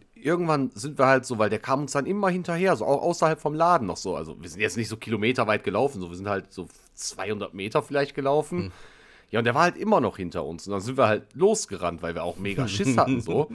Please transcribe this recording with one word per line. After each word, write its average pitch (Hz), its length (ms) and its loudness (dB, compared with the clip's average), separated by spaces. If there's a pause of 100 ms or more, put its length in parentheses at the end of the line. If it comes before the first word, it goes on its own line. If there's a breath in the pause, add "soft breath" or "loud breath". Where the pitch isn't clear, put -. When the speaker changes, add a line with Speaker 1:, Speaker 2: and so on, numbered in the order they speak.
(140)
Speaker 1:
irgendwann 156 560 0
sind 139 300 -6
wir 131 60 8
halt 131 200 4
so, 117 120 -4
weil 104 120 4
der 104 80 0
kam 135 220 0
uns 143 100 -6
dann 139 160 -2
immer 196 220 0
hinterher, 175 480 0
so 107 100 -6
au-, 139 140 4
außerhalb 160 400 2
vom 147 140 -2
Laden 160 340 4
noch 85 80 -4
so. 90 180 -4
Also 78 260 -8
wir 90 80 -14
sind 85 120 -12
jetzt 104 160 0
nicht 113 120 -2
so 110 80 -6
kilometerweit 110 680 0
gelaufen, 104 360 0
so 87 100 -8
wir 87 60 -10
sind 98 120 -6
halt 98 240 -4
so 87 160 -10 (260)
zweihundert 101 600 -8
Meter 104 280 -2
vielleicht 143 320 -2
gelaufen. 147 520 0
Speaker 2:
Mhm. 90 60 -12 (600 loud breath)
Speaker 1:
Ja, 110 80 2
und 113 60 -2
der 120 100 2
war 160 60 6
halt 175 140 2
immer 202 240 2
noch 104 160 0
hinter 85 280 -6
uns. 82 240 -8
Und 101 60 -4
dann 98 60 -2
sind 123 160 -6
wir 123 120 6
halt - 260 0
losgerannt, 104 680 0
weil 85 120 -4
wir 82 80 -4
auch 87 140 -4
mega 101 320 -4
Schiss 120 280 0
hatten, 123 240 2
so. 110 340 -2